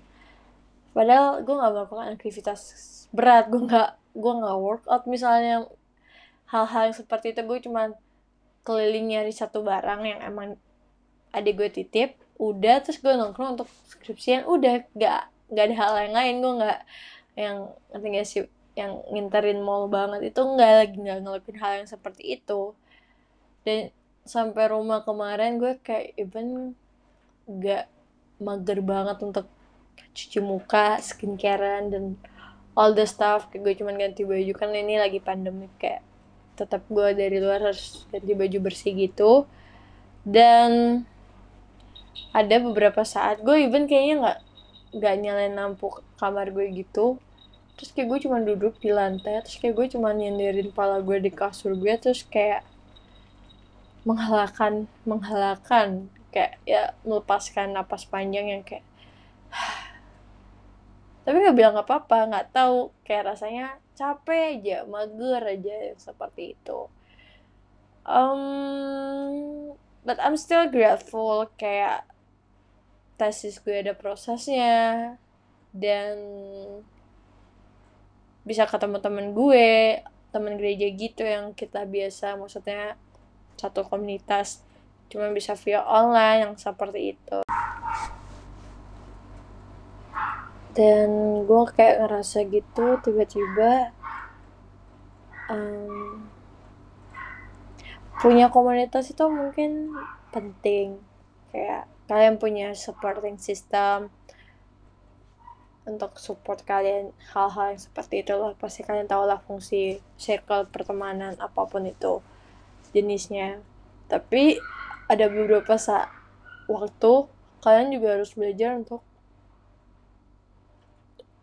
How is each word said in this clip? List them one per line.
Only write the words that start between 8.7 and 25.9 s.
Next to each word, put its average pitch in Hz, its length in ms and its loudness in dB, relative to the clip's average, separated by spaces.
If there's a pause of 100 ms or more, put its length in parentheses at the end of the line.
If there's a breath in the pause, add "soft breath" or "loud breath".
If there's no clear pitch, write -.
nyari 214 240 -2
satu 214 320 -6
barang 202 400 -2
yang 208 160 -8
emang 202 400 -12 (720)
adik 202 240 -2
gue 208 160 -4
titip, 214 480 -2 (160)
udah, 220 480 2
terus 302 160 -8
gue 262 160 4
nongkrong 240 400 -6
untuk - 120 -10 (200)
skripsian, - 560 -2
udah, 262 480 2
nggak, 214 280 0 (280)
nggak 214 240 2
ada - 80 -6
hal 208 120 2 (120)
yang 214 80 -6
lain. 247 240 2
Gue 254 240 0
nggak 214 180 0 (540 loud breath)
yang, 202 240 -6 (320)
ngerti 208 240 -10
nggak 202 160 -4
sih, - 160 -4 (320)
yang 196 340 -8
nginterin 208 480 0
mall 202 320 -4
banget, 202 400 -2
itu - 80 -2
nggak, 262 320 6
lagi 214 320 6
nggak 190 160 -8
ngelakuin 196 400 -12
hal 208 120 -4 (120)
yang 208 60 -20
seperti 202 500 -12
itu. 202 320 -6 (960 soft breath)
Dan 220 240 -4 (320)
sampai 220 480 0
rumah 220 320 -2
kemarin 214 560 -2
gue 254 240 0
kayak - 320 -6